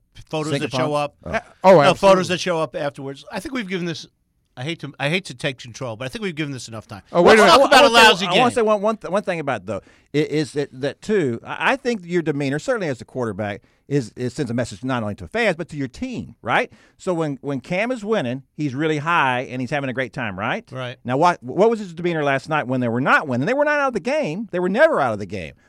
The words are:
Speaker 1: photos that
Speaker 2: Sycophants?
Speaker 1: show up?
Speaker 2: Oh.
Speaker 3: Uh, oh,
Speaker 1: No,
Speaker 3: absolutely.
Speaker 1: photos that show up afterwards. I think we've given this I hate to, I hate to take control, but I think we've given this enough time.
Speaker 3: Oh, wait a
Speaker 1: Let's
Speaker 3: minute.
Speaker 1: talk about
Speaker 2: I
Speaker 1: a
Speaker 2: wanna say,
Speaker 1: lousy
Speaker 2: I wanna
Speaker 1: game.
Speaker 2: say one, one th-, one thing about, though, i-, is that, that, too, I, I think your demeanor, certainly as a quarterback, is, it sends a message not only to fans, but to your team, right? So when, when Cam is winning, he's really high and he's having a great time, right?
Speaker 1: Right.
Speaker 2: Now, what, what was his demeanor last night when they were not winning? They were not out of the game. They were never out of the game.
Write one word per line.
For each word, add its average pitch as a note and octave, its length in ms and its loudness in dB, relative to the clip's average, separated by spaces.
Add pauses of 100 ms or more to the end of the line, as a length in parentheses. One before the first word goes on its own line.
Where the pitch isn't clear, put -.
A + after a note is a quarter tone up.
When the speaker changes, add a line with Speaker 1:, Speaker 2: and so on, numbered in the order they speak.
(300)
Speaker 1:
photos D#3 220 -4
that C#3+ 100 -2
Speaker 2:
Sycophants? C3 140 -4
Speaker 1:
show B2+ 180 -2
up? D3 300 -4
Speaker 2:
Oh. D#2+ 80 -10
Speaker 3:
Uh, A3 80 -2 (240)
oh, F#3+ 100 8
Speaker 1:
No, D#3 80 8
Speaker 3:
absolutely. D#3+ 160 4
Speaker 1:
photos F#3 300 6
that F3 120 -2
show F3 200 -2
up D#3 140 -4
afterwards. C#3+ 560 -8
I G#3+ 100 -8
think C4+ 140 -10
we've A3+ 140 -6
given F3+ 160 -4
this E3 220 -8 (500)
I B2+ 80 -12
hate D#3+ 160 -8
to, C#3+ 200 -12
I C#3 80 -2
hate F#3 180 -2
to C#3+ 80 -14
take C3+ 240 -6
control, A#2 380 -12
but B2 80 -10
I C3 40 -6
think A3 140 -10
we've F#3 120 -6
given C#3+ 180 -6
this B2 160 -12
enough A2+ 180 -14
time. G2 240 -16
Speaker 3:
Oh, F3 120 4
wait A3 160 8
a G#3+ 40 8
Speaker 1:
Let's E4 140 8
Speaker 3:
minute. - 60 8
Speaker 1:
talk C4+ 60 4
about C4+ 160 8
Speaker 2:
I - 20 10
Speaker 1:
a A#3 40 4
Speaker 2:
wanna A#3 140 8
say, A3 60 10
Speaker 1:
lousy G3 160 2
Speaker 2:
I - 40 -2
wanna - 120 4
Speaker 1:
game. A#3+ 140 4
Speaker 2:
say A#3 60 2
one, G#3+ 200 2
one A3 160 0
th-, D#3 120 -12
one G3+ 120 0
thing F3 180 -4
about, B2 240 -4
though, G2 140 -6 (360)
i-, C#3+ 40 0
is D3+ 340 0
that, C#3 160 -4 (100)
that, C3 220 -6
too, D#3 420 -2
I, E3+ 300 -2
I C#4 40 0
think A#3+ 280 -4
your F3 160 -2
demeanor, C#3+ 380 -2
certainly G#3+ 300 -4
as B2+ 120 -6
a G#2 60 -16
quarterback, G#2+ 560 -6 (260)
is, C3+ 260 -2
it B2 160 -6
sends C3 200 -6
a A#2 40 -6
message A#2 300 -6
not B2+ 180 -2
only G#2 140 -6
to G#2 120 -14
fans, G#3+ 280 -2
but E3 140 -10
to D3+ 60 -12
your C#3 120 -6
team, G#3+ 540 -10
right? D#3+ 280 0 (280)
So F#3 160 -4
when, D#3 260 -4
when C#3 200 -6
Cam G3+ 300 -4
is A#3 140 -8
winning, C#3 380 -4 (120)
he's D3 200 -4
really D#3 240 -2
high C#3+ 420 0 (100)
and B2+ 120 -8
he's A#2+ 80 -6
having C#3+ 180 -2
a B2+ 60 -6
great B2+ 180 -4
time, G#2+ 260 -6
right? C#3 320 -6
Speaker 1:
Right. B2+ 340 -10
Speaker 2:
Now, B2 120 -2
what, E3+ 260 2
what F3 280 2
was A3+ 80 0
his F#3 160 -12
demeanor E3+ 280 -4
last C#3 260 -2
night D3 180 -2
when B2+ 140 -2
they A#2+ 80 0
were A#2 120 -2
not G#3 260 2
winning? C3 200 -2
They A#3+ 80 0
were D4 100 2
not D4 160 0
out C#4 80 0
of B3+ 60 -4
the G3 60 -4
game. A3+ 520 -4
They F3+ 80 -2
were F3+ 80 0
never B3 320 4
out B2 140 2
of G2+ 40 -4
the G2+ 80 -8
game. F2 280 -10 (140)